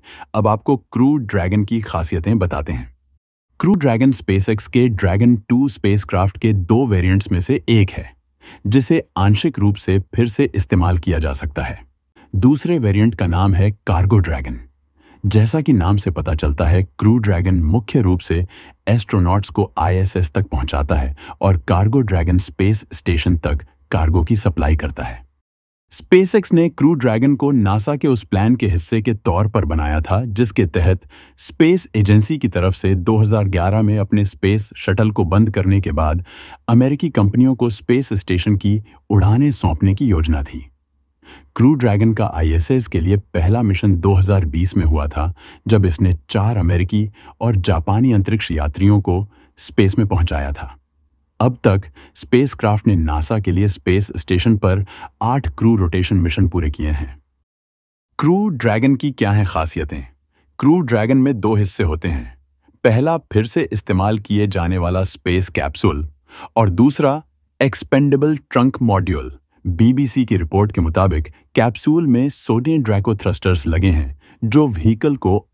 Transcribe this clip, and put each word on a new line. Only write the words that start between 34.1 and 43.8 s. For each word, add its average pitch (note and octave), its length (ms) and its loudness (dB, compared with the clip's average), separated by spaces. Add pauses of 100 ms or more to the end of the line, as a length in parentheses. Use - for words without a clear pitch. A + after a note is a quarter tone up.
स्पेस G#2 520 -2
शटल G#2+ 340 0
को G2+ 140 -2
बंद G2+ 260 2
करने G2 300 0
के F#2 100 -4
बाद D#2 340 -2 (440)
अमेरिकी C3+ 400 2
कंपनियों B2 460 2
को A#2+ 140 0
स्पेस A#2+ 440 -2
स्टेशन G2 420 0
की G#2 280 0 (260)
उड़ानें G#2+ 420 4
सौंपने F#2+ 440 0
की C3+ 100 -2
योजना D#2 380 0
थी। C#2 220 -12 (920)
क्रू C3+ 180 4
ड्रैगन A2+ 400 2
का G#2+ 200 -2
आईएसएस E2 540 0
के F2+ 120 -4
लिए F#2 180 2
पहला G2 440 0
मिशन G2 340 2